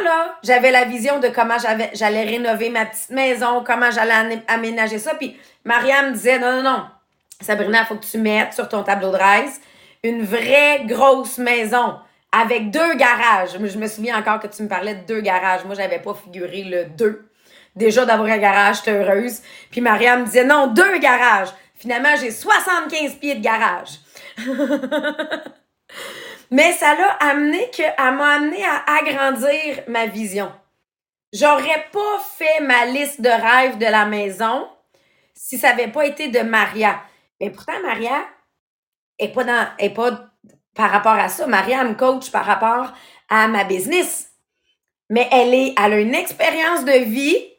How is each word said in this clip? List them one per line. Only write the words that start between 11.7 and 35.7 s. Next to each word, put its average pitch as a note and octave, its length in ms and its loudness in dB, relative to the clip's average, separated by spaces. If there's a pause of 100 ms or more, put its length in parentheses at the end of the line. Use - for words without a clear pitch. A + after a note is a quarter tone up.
avec A3 380 0
deux E4 240 0
garages. » A#3 560 2 (100)
Je G#3 180 -6
me A3 100 -6
souviens A3 300 -6
encore G#3+ 220 -2
que G#3+ 60 -10
tu G#3 160 -12
me G#3 60 -8
parlais G3 260 -6
de F#3 100 -14
deux G#3+ 160 -6
garages. F#3 440 0
Moi, G3 100 -10
j'avais F#3+ 240 -4
pas G3+ 160 -10
figuré F3 480 -12
le F3 220 -6
deux. G#3+ 440 -4 (460)
Déjà, A3 320 2
d'avoir A3 240 2
un A3 80 2
garage, G3+ 400 4
j'étais - 140 -2
heureuse. G3+ 500 0 (280)
Puis A#3+ 120 -4
Maria A#3 340 4
me B3 80 -2
disait, « A#3+ 220 2
Non, C#4 220 6
deux F4 300 4
garages. » A#3+ 500 4 (260)
Finalement, B3 440 0
j'ai B3+ 120 -4
soixante-quinze D#4+ 840 -2
pieds C#4+ 180 -4
de G#3+ 80 -6
garage. A3 560 -2 (400)
<laughs> A3+ 80 -12 (2000)
Mais D#4 240 4
ça D4 200 2
l'a F#4 160 2 (180)
amené D4+ 420 0
que, - 120 -4
elle C4+ 320 2
m'a D4 200 2
amené D4+ 300 -2
à D4+ 200 -2 (140)
agrandir C#4 920 -2
ma A#3 180 -2
vision. G3 460 -6 (800)
J'aurais D4 600 2
pas G#4 260 -2 (200)
fait D#4 220 2
ma B3 260 2
liste C#4 340 -6
de A#3 80 2
rêves A#3 500 4
de A3 60 -2
la G#3+ 220 4
maison G#3+ 600 -4 (640)
si - 240 -12
ça C#4 120 4